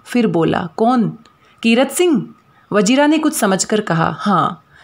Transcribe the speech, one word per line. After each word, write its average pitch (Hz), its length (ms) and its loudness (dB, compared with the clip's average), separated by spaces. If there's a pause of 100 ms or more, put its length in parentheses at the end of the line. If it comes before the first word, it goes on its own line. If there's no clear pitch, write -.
फिर 240 220 0
बोला, 160 500 0
"कौन? 220 420 0 (440)
कीरत 233 280 0
सिंह?" 302 380 0 (440)
वजीरा 240 340 2
ने 302 120 2
कुछ 302 140 0
समझकर 208 480 -2
कहा, 165 380 -2
"हाँ।" 180 460 -2 (200)